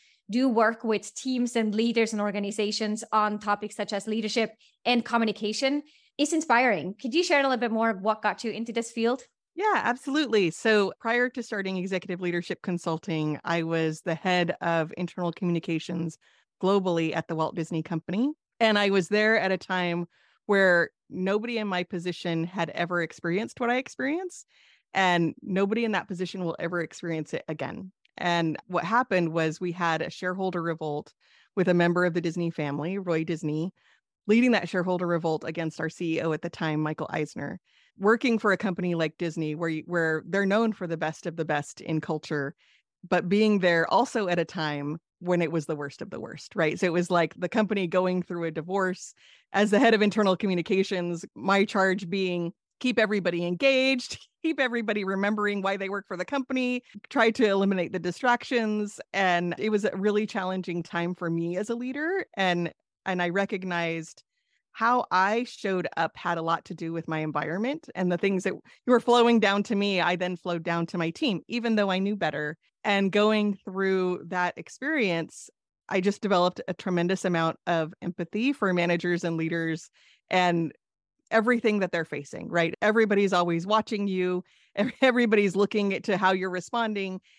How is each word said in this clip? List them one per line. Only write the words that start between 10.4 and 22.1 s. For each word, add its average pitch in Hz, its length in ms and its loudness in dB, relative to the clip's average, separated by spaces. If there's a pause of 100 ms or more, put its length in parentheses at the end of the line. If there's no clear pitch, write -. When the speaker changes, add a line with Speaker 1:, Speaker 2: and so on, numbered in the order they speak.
Speaker 2:
So 214 480 2
prior 240 300 0
to 247 140 -8
starting 190 340 -4
Executive 185 440 -4
Leadership 175 400 -2
Consulting, 160 840 -2
I 170 200 0
was 160 380 -2
the 165 140 -2
head 180 460 0
of 165 360 0
internal 175 340 -4
communications 170 840 -4 (440)
globally 185 540 2
at 160 120 -4
the 165 80 -4
Walt 156 200 -2
Disney 160 260 -4
Company. 190 500 -2 (280)
And 220 200 4
I 202 100 4
was 196 200 2
there 214 300 4
at 190 120 0
a 185 60 0
time 175 500 -2 (380)
where 185 440 4 (200)
nobody 214 480 -2
in 214 100 -2
my 180 160 -2
position 170 600 -4